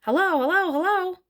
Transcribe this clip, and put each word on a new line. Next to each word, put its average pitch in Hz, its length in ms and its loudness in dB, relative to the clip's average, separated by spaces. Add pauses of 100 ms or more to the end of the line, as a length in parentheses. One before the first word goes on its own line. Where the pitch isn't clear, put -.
Hello, 320 380 0
hello, 339 320 0
hello 370 440 -2 (140)